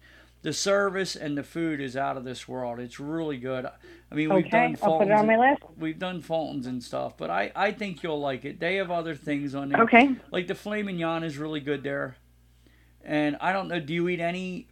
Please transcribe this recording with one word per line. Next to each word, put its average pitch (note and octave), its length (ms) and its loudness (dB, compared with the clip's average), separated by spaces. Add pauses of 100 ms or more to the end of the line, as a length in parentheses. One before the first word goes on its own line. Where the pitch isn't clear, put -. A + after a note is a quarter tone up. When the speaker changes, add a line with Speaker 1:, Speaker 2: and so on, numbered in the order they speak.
(420)
Speaker 1:
the D3+ 100 -2
service G3 640 0
and D3 240 -4
the C3+ 60 -6
food D#3+ 360 -2
is C3 160 -6
out C#3 200 -2
of B2 80 -8
this B2 240 -10
world. B2 320 -6
It's B2 180 -12
really D3+ 400 -4
good. B2+ 280 -4
I - 480 -16
mean, D#3 200 2
we've F3+ 120 6
Speaker 2:
Okay, - 40 -12
Speaker 1:
done A#3+ 320 4
Speaker 2:
I'll D#3+ 160 4
put G3+ 80 6
it G3 40 4
Speaker 1:
Fulton's G#3+ 100 8
Speaker 2:
on G#3+ 80 4
my A3 60 6
Speaker 1:
and, A3+ 80 6
Speaker 2:
list. C4+ 200 6 (160)
Speaker 1:
we've D#3+ 200 -4
done F3+ 240 -6
Fulton's C#3+ 440 -2
and B2+ 160 -6
stuff, C3 340 -6
but D#3 140 -6
I, G3 240 -2
I G3+ 160 0
think G3+ 320 -8
you'll D3+ 180 -2
like C#3 240 -4
it. C#3+ 140 -10
They F3 180 0
have F#3 140 -2
other E3 240 -2
things C#3+ 400 -4
on C#3 160 -6
there. A3 120 6
Speaker 2:
Okay. A#3+ 280 8 (220)
Speaker 1:
Like, F3+ 160 -2
the F#3 80 -2
filet G#3 260 -4
mignon E3 400 -2
is D3+ 160 -6
really D#3 220 -4
good C#3 240 -2
there. C#3 320 -4 (880)
And D3+ 360 0
I F3+ 120 0
don't F#3+ 160 -2
know, F3 100 -2
do D#3 160 -4
you E3+ 140 2
eat F3 120 0
any F3+ 520 -4